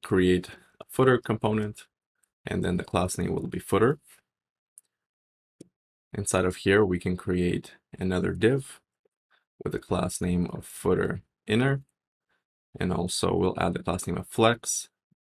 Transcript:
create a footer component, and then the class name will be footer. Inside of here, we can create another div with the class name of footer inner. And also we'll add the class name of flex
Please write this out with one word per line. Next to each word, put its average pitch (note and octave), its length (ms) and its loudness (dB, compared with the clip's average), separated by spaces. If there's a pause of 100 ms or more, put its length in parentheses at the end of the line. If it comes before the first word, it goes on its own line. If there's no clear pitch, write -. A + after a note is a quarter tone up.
create F2+ 460 4 (320)
a - 80 -20
footer C3 280 4
component, G#2+ 680 -2 (600)
and F#2+ 200 -2
then F2+ 120 0
the - 60 -4
class F2+ 340 -2
name F2+ 160 -2
will - 140 -4
be - 120 -8
footer. A2+ 400 2 (2000)
Inside F#2+ 340 0
of F#2 120 -2
here, G2+ 260 4
we F2+ 160 0
can F#2 160 -2
create F2+ 600 -2 (220)
another F#2 360 0
div A#2 480 0 (840)
with - 100 -4
the - 60 -4
class F2+ 400 -2
name F2+ 320 0
of - 140 -10
footer F#2 560 -2 (240)
inner. C3+ 380 0 (960)
And F2+ 120 -2
also F2+ 440 -2
we'll F2+ 240 0
add F2+ 160 0
the F2+ 80 -10
class F#2 240 -4
name E2+ 100 -4
of F2+ 100 -8
flex - 600 0 (340)